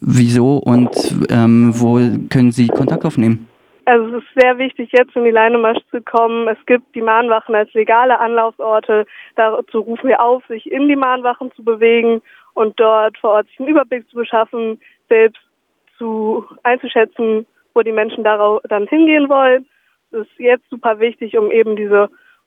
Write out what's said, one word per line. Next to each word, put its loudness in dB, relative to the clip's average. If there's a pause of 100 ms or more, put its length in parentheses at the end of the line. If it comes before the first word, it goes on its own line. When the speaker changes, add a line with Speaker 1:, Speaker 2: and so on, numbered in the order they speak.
Speaker 1:
wieso? 2
Und, 2 (380)
ähm, 4
wo 2 (320)
können 4
sie 2
Kontakt -2
aufnehmen? -2 (360)
Speaker 2:
Also 2
es -10
ist -2
sehr 2
wichtig, -8
jetzt 2
in 0
die 2
Leinemarsch 2 (100)
zu -8
kommen. -2
Es -4
gibt -2
die -8
Mahnwachen 0
als -2
legale 2
Anlaufsorte. -2 (280)
Dazu -2
rufen -6
wir 2
auf, 0
sich -14
in -2
die 2
Mahnwachen -4
zu -20
bewegen 0 (320)
und -2
dort 2
vor -2
Ort 0
sich -20
einen -4
Überblick -2
zu -20
beschaffen, -4 (280)
selbst 2 (560)
zu, -6 (180)
einzuschätzen, -2 (300)
wo 2
die -6
Menschen -4
darau-, 0
dann -4
hingehen 2
wollen. 2 (460)
Das -8
ist -20
jetzt -2
super -4
wichtig, -4
um 0
eben 0
diese 0 (380)